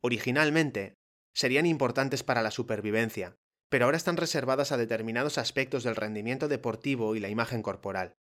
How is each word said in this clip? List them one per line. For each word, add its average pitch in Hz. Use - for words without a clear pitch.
Originalmente, 131
serían 139
importantes 135
para 120
la 110
supervivencia, 107
pero 123
ahora 147
están 170
reservadas 139
a 139
determinados 113
aspectos 135
del 113
rendimiento 110
deportivo 120
y 107
la 98
imagen 117
corporal 95